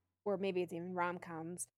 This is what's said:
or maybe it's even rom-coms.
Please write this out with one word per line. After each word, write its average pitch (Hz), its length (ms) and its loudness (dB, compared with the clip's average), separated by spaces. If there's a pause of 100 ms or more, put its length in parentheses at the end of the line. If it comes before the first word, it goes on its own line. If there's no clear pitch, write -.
(260)
or 202 120 4
maybe 180 260 2
it's 170 100 -2
even 175 220 -4
rom-coms. 175 720 -2 (100)